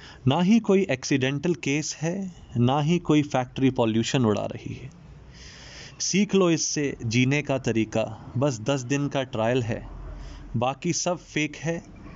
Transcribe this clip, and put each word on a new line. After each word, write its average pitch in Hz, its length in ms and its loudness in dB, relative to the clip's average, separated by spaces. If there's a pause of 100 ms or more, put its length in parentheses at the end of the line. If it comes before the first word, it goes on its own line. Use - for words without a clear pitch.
(260)
ना 139 140 4
ही 208 200 6
कोई 196 300 4
एक्सीडेंटल 139 640 0
केस 147 420 -2
है, 180 360 -4 (240)
ना 123 240 4
ही 165 180 2
कोई 151 240 4
फैक्ट्री 131 480 0
पॉल्यूशन 117 540 2
उड़ा 104 220 2
रही - 280 -10
है। - 160 -14 (1080)
सीख 202 340 0
लो 185 160 6
इससे 151 540 -2
जीने 127 380 2
का 139 160 -2
तरीका, 110 760 -2
बस 123 240 0
दस 139 200 -2
दिन 139 280 -2
का 139 140 -2
ट्रायल 123 400 0
है, 107 260 -6 (680)
बाकी 135 360 -2
सब 175 260 -2
फेक 151 380 -4
है, 165 280 -6 (320)